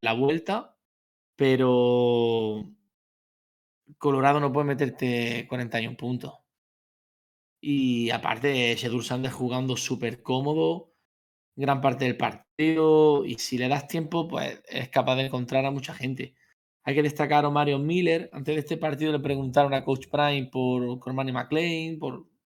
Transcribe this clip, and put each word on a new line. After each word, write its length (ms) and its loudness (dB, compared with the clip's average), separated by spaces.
la 140 0
vuelta, 600 -2
pero 1300 2
Colorado 420 4
no 120 0
puede 140 2
meterte 840 -2
cuarenta 320 -4
y 60 -4
un 80 -8
puntos. 400 -8
Y 500 0
aparte, 640 0
Shedeur 300 -4
Sanders 300 -4
jugando 420 -2
súper 440 -4
cómodo 680 -2
gran 240 0
parte 240 2
del 120 0
partido, 1080 4
y 120 -6
si 220 -4
le 100 0
das 180 -2
tiempo, 400 -4
pues, 420 -6
es 200 -8
capaz 260 0
de 120 -2
encontrar 380 -2
a 60 -2
mucha 240 -8
gente. 400 -8
Hay 140 -2
que 80 4
destacar 400 2
a 40 2
Omarion 380 2
Miller. 460 0
Antes 240 -4
de 60 -2
este 140 -4
partido 360 -2
le 80 0
preguntaron 520 2
a 120 -2
Coach 260 -4
Prime 400 0
por 480 0
Cormani 320 -4
McLean, 720 -2
por 260 -8